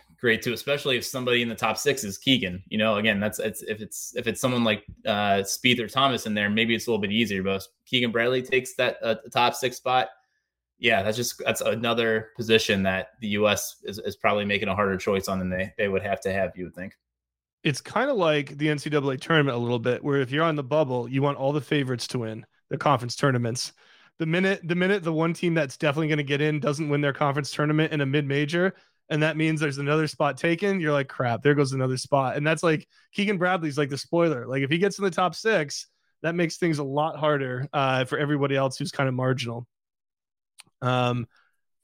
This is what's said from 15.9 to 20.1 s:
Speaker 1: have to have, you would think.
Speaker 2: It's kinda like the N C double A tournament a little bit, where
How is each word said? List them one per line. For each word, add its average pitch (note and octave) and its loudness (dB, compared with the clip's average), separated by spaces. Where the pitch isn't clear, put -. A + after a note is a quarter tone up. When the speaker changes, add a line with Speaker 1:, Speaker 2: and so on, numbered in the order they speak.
Speaker 1:
have G2 -2
to F#2+ -2
have, F#2+ -2
you F2+ -8
would E2 -16
think. F#2 -12
Speaker 2:
It's D3 -2
kinda C4+ -2
like D3+ 0
the D3+ 0
N D3+ 0
C D3+ -8
double C#3+ 0
A C3 -4
tournament C#3+ 2
a A#2+ -2
little A#2+ 0
bit, A#2+ 0
where C#3 2